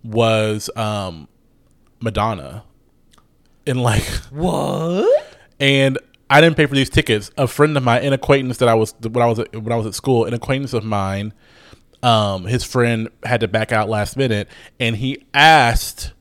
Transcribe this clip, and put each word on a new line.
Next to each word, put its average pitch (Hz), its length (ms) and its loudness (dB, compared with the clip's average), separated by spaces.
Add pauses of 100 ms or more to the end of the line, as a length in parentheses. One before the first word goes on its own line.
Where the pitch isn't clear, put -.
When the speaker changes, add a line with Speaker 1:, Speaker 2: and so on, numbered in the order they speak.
Speaker 1:
was, 110 720 0
um, 101 520 -8 (720)
Madonna. 104 640 -6 (1000)
And, 127 160 -2
like, 107 200 0 (300)
Speaker 2:
What? 170 1040 -2 (240)
Speaker 1:
and 135 380 2 (320)
I 143 100 8
didn't 165 160 6
pay 151 80 4
for 139 100 -4
these 135 140 2
tickets. 110 480 -2
A 135 100 0
friend 151 300 2
of 135 60 0
mine, 120 220 2
an 135 100 0
acquaintance 131 420 0
that 123 140 2
I 113 40 6
was, 110 280 0
when 113 200 -2
I 120 40 4
was 117 140 0
at, - 140 -8
when 110 160 -10
I 117 60 -2
was 110 100 -4
at 101 80 -8
school, 120 300 2
an 117 80 -4
acquaintance 131 400 -6
of 113 100 -2
mine, 101 520 -4 (680)
um, 104 440 2
his 120 180 -2
friend 117 460 0 (140)
had 117 180 0
to 110 60 -2
back 110 240 -2
out 107 180 0
last 104 260 -2
minute, 113 320 -2 (320)
and 113 160 0
he 131 260 -6 (120)
asked 143 880 4